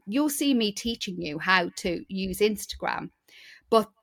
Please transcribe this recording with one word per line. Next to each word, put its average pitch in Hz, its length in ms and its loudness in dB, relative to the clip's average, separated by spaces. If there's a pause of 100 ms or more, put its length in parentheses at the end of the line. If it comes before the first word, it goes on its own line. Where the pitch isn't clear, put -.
you'll 277 240 2
see 285 240 2
me 220 180 2
teaching 190 500 -6
you 151 160 -6
how 180 380 2
to 175 320 -4
use 185 320 -4
Instagram. - 680 0 (600)
But 220 200 4 (140)